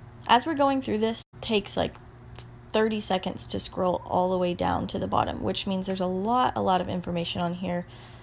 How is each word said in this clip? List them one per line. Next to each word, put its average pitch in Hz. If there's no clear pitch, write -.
As 247
we're 320
going 277
through 214
this, 220
it -
takes, 208
like, -
thirty 220
seconds -
to 196
scroll -
all 185
the 185
way 180
down 175
to -
the -
bottom, -
which 196
means 185
there's 190
a 180
lot, 202
a 214
lot 185
of 185
information 175
on 175
here. 180